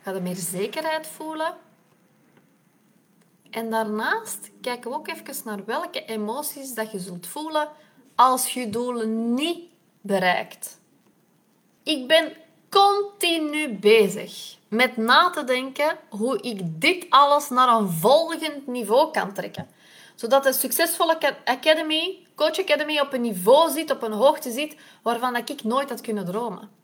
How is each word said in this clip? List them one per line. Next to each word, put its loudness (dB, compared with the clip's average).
Ga -8
je -6
meer -4
zekerheid -4
voelen? -6
En -6
daarnaast -4
kijken -8
we -8
ook -10
even -12
naar -8
welke -6
emoties -8
dat -6
je -8
zult -12
voelen -4
als 4
je -4
doelen -2
niet -2
bereikt. -2
Ik -4
ben 4
continu 2
bezig 2
met 0
na 4
te -4
denken -2
hoe -2
ik -6
dit 0
alles 6
naar 4
een 0
volgend 2
niveau 2
kan -4
trekken. -10
Zodat 2
de 4
succesvolle 0
ca-, 0
Academy, 0
Coach 0
Academy 0
op 0
een -2
niveau 4
zit, -4
op -2
een -4
hoogte 2
zit, -6
waarvan -2
dat -4
ik -10
nooit 0
had -8
kunnen -6
dromen. -6